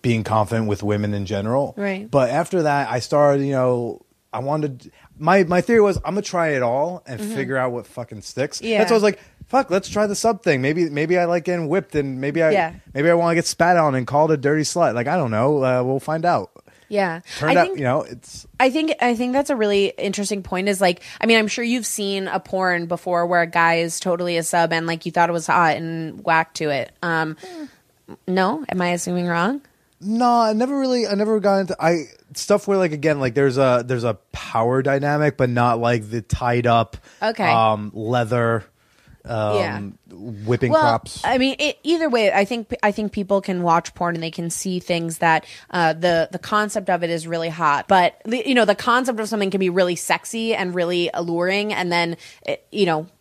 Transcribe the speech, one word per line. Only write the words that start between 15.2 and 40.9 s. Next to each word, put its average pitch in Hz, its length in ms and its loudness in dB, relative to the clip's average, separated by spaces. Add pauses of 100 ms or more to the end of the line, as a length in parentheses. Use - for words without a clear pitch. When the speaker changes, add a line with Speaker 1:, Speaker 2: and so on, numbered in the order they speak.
Speaker 1:
know. 131 340 2
Uh, 127 200 2
we'll 131 160 -2
find 160 260 -4
out. 127 240 0 (380)
Speaker 2:
Yeah. 185 320 -2 (180)
Speaker 1:
Turned 165 180 2
Speaker 2:
I - 40 6
Speaker 1:
out, 339 80 4
Speaker 2:
think, 381 100 -6
Speaker 1:
you 139 60 -4
know, 131 180 0
it's - 420 -16 (140)
Speaker 2:
I 269 120 0
think, 311 300 -2
I 240 140 2
think 247 200 -4
that's 285 160 0
a 277 60 0
really 202 400 0
interesting 196 460 -6
point 185 260 -4
is, 190 120 -2
like, 180 200 2 (200)
I 220 60 0
mean, 226 120 6
I'm 214 100 2
sure 240 160 -6
you've 233 220 -2
seen 196 400 -4
a 180 140 -4
porn 180 460 -2
before 175 400 -2
where 175 140 2
a 165 60 2
guy 170 300 4
is 165 240 -2
totally 175 360 -2
a 165 60 0
sub 165 300 2
and, 165 160 -2
like, 165 180 -4
you 165 60 -6
thought 170 180 2
it - 20 -2
was 165 140 -4
hot 170 300 4
and 165 480 -8
whacked 160 320 0
to 156 140 -4
it. 135 200 -4 (140)
Um, 160 360 -2
Speaker 1:
Hmm. - 720 -18 (120)
Speaker 2:
no? 190 420 0
Am 180 140 -2
I 175 60 0
assuming 175 400 -4
wrong? 185 320 -2 (400)
Speaker 1:
No, 233 400 2
I 220 120 2
never 254 260 -2
really, 254 280 0
I 202 80 -2
never 214 260 0
got 196 200 2
into, 185 220 -4
I, 165 260 2 (260)
stuff 202 340 0
where, 196 80 2
like, 180 160 2
again, 147 280 0
like, 127 140 0
there's 139 220 4
a, 127 300 4
there's 123 180 -2
a 113 100 0 (180)
power 123 500 0
dynamic, 143 560 0
but 127 100 2
not, 120 300 2
like, 117 320 0
the 117 100 -4
tied 120 460 0
up, 117 320 2 (240)
Speaker 2:
Okay. 214 280 0
Speaker 1:
um, 107 440 2
leather, 117 720 0 (600)
um, 107 320 -2
Speaker 2:
Yeah. 151 240 -2 (640)
Speaker 1:
whipping 120 280 2
Speaker 2:
Well, 311 100 6
Speaker 1:
crops. - 420 0